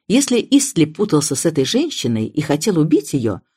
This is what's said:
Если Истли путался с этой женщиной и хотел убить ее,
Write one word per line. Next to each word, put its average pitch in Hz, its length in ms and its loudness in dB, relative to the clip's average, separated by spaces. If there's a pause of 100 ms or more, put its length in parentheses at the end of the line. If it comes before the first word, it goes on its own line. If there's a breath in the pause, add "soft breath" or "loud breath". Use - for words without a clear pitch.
Если 247 320 2
Истли - 460 2
путался 147 500 0
с - 100 -6
этой 151 200 0
женщиной 127 640 -2
и - 120 -6
хотел 156 400 0
убить 185 320 0
ее, 113 300 -2 (160)